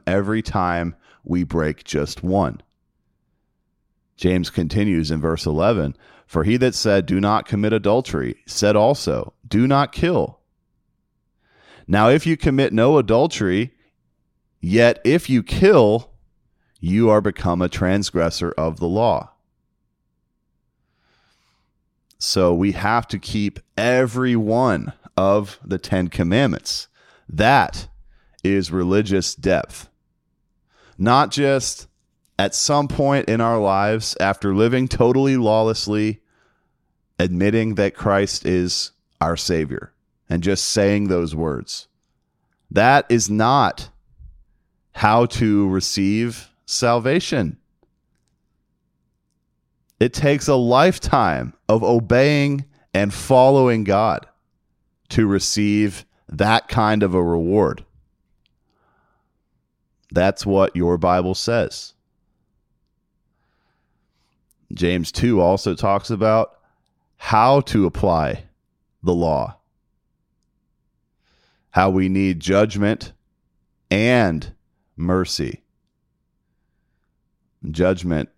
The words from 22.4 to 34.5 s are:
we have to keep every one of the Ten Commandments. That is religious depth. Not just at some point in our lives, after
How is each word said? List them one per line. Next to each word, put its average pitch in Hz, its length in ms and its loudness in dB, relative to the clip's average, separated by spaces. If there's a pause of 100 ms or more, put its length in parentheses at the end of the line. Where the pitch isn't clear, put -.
we 95 180 0
have 107 380 -2
to 101 100 -6
keep 104 400 -6 (160)
every 123 600 0
one 110 580 0 (240)
of 98 460 0
the 95 140 -6
Ten 92 300 -2
Commandments. 92 800 -2 (400)
That 113 600 0 (560)
is 95 280 0
religious 95 640 0
depth. - 540 -4 (1080)
Not 123 340 2
just 139 560 -2 (500)
at 98 160 0
some 147 340 0
point 139 420 -2
in 113 100 0
our 117 200 0
lives, 104 600 -2
after 98 340 -2